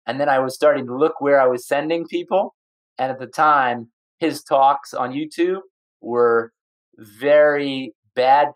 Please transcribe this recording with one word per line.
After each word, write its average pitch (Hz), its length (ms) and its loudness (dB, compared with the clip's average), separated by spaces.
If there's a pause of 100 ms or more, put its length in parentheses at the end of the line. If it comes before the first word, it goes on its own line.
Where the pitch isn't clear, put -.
And 123 140 -6
then 143 100 -2
I 135 100 2
was 131 140 -2
starting 143 340 0
to 123 80 -10
look 156 240 -2
where 139 220 2
I 131 60 4
was 123 180 -2
sending 156 400 -4
people. 185 480 -4 (460)
And 131 120 -4
at 127 80 -10
the 127 80 -12
time, 127 600 0 (320)
his 151 240 -4
talks 139 500 0
on 127 200 -6
YouTube 170 480 -4 (400)
were 117 500 0 (460)
very 139 960 0 (200)
bad 139 420 2